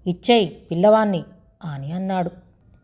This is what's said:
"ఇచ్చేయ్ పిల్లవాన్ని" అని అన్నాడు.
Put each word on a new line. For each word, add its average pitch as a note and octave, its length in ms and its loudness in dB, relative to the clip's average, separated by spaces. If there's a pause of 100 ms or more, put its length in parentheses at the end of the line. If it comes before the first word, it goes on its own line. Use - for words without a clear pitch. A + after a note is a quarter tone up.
"ఇచ్చేయ్ F#3 420 2 (220)
పిల్లవాన్ని" G3+ 520 2 (400)
అని C#3+ 280 -10
అన్నాడు. F#3 400 -4 (520)